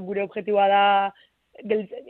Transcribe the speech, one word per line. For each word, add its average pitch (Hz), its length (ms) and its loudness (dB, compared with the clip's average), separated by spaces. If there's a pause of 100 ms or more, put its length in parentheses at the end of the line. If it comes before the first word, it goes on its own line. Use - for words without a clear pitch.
gure 196 180 -6
objektiboa 202 460 0
da 202 140 4 (800)
gel-, 214 260 -4 (200)